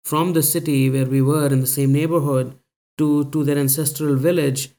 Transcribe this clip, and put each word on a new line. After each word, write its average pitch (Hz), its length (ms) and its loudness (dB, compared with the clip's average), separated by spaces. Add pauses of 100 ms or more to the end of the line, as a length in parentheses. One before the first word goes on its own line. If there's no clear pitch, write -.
from 165 300 0
the 160 80 2
city 139 480 0
where 131 160 0
we 135 160 0
were 147 240 2
in 135 140 2
the 131 60 -2
same 139 260 0
neighborhood 143 640 0 (400)
to, 147 320 0
to 151 140 -2
their 143 140 0
ancestral 147 580 -2
village 147 640 0